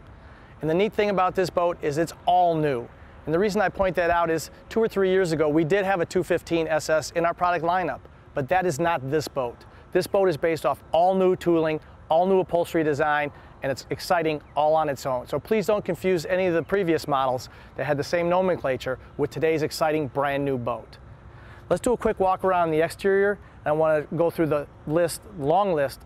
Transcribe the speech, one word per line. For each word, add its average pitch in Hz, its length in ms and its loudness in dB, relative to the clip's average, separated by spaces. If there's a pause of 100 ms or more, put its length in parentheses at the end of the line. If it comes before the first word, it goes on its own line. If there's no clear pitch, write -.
(600)
And 151 80 -2
the 160 40 2
neat 196 200 0
thing 208 160 0
about 185 260 0
this 180 140 0
boat 175 320 0
is 147 160 -4
it's 170 160 -2 (120)
all 175 300 4
new. 139 320 -2 (380)
And 147 80 -4
the 165 60 2
reason 208 220 0
I 185 60 2
point 190 300 -2
that 175 120 2
out 170 200 2
is 165 220 -4 (180)
two - 100 -2
or 226 80 2
three 196 220 0
years 185 240 2
ago, 151 160 2
we 156 160 2
did 196 180 2
have 190 160 0
a 165 60 0
two 180 180 -2
fifteen 165 420 -2
S 156 240 -2
S 156 220 0
in 170 140 -2
our 170 80 0
product 175 320 0
lineup, 170 340 -2 (340)
but 143 140 -4
that 185 180 2
is 156 140 -2
not 165 320 -2
this 151 160 0
boat. 123 380 -6 (260)
This 180 160 0
boat 196 220 4
is 151 80 0
based 165 280 0
off 143 160 -2 (120)
all 180 200 4
new 185 220 4
tooling, 160 460 0 (260)
all 165 180 4
new 190 140 4
upholstery 170 460 0
design, 147 480 0 (280)
and 139 100 -2
it's - 200 -8
exciting 156 500 0 (160)
all 151 180 4
on 156 140 2
its 135 160 -6
own. 127 200 -4
So 147 140 -4
please 214 260 0
don't 208 200 0
confuse 180 400 -2
any 185 220 0
of 170 60 0
the 165 80 2
previous 170 460 0
models 135 400 -2 (300)
that 131 80 -4
had 147 100 0
the 139 80 -2
same 170 240 -4
nomenclature 147 720 -2 (160)
with 143 160 -2
today's 156 320 0
exciting 156 460 -2
brand 143 340 -2
new 139 140 -2
boat. 117 400 -8 (720)
Let's 175 100 0
do 247 140 0
a 208 40 -2
quick 220 220 -2
walk 185 240 0
around 180 280 2
the 156 100 2
exterior, 196 580 2 (240)
and - 40 -4
I 147 40 2
wanna 156 340 2 (120)
go 170 120 2
through 165 180 0
the 143 200 -2 (180)
list, 165 360 0 (180)
long 175 340 2
list 139 320 -2